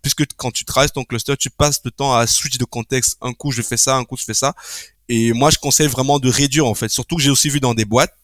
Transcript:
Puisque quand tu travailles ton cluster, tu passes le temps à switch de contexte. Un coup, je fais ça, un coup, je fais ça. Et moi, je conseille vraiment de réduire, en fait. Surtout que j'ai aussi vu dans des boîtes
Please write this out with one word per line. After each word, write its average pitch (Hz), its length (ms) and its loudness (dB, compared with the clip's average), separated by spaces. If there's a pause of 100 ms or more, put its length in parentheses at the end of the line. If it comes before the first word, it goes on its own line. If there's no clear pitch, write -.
Puisque - 220 0 (100)
quand 127 160 -6
tu - 140 -6
travailles 139 280 0
ton 131 120 -6
cluster, 120 320 -4
tu - 120 -4
passes 147 340 0
le 127 60 -6
temps 139 240 0
à 117 140 4
switch 131 300 -2
de 120 80 -2
contexte. 123 560 -2
Un 123 120 -6
coup, 143 180 -6
je 120 100 -2
fais 117 160 -4
ça, 135 180 2
un 127 80 0
coup, 127 140 -10
je - 80 -8
fais 110 100 -6
ça. 143 180 0 (560)
Et 117 240 2
moi, 135 160 4
je - 80 4
conseille 147 300 2
vraiment 135 320 0
de 127 100 2
réduire, 139 380 2
en 104 80 0
fait. 113 140 -4
Surtout - 260 -4
que 165 80 -2
j'ai 143 80 4
aussi 139 180 2
vu 139 100 -2
dans 123 140 2
des 113 120 0
boîtes 117 280 2 (100)